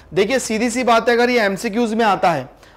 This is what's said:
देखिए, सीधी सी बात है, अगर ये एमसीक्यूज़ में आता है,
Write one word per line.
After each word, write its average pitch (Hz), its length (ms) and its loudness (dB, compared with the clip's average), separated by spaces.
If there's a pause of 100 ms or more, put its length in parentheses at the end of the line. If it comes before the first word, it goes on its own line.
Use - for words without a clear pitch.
(140)
देखिए, 214 260 0
सीधी 233 300 -2
सी 247 140 -4
बात 226 260 2
है, 233 60 2
अगर 240 140 2
ये 247 100 2
एमसीक्यूज़ 214 560 -2
में 226 100 0
आता 185 260 2
है, 131 180 -6 (280)